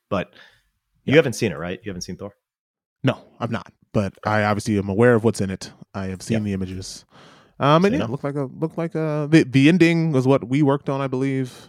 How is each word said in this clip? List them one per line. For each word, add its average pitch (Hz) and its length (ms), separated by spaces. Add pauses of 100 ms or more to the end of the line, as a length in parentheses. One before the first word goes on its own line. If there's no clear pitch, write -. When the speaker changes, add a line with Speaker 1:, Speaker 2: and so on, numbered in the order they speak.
Speaker 1:
But 92 240 (720)
you - 80
Speaker 2:
Yeah. 139 40
Speaker 1:
haven't 143 180
seen 107 180
it, 69 60
right? 87 260
You 104 60
haven't 90 120
seen 90 140
Thor? 101 180 (680)
Speaker 2:
No, 127 200 (160)
I'm 117 120
not. 110 200 (220)
But 101 220 (100)
I 107 200
obviously 104 340
am 98 100
aware 117 260
of 107 100
what's 110 180
in 95 80
it. - 200 (220)
I 98 140
have 92 160
seen 113 160
Speaker 1:
Yeah. 107 60
Speaker 2:
the 104 100
images. 92 500 (540)
Um, 151 260
and 202 100
Speaker 1:
So, 285 40
Speaker 2:
yeah, 113 80
Speaker 1:
no. 110 60
Speaker 2:
looked 131 120
like 143 120
a, 143 80
looked 135 340
like 165 160
a, 151 360
the, 160 120
the 135 260
ending 165 440
was 131 140
what 131 220
we 139 140
worked 143 260
on, 139 140
I 139 60
believe. 131 600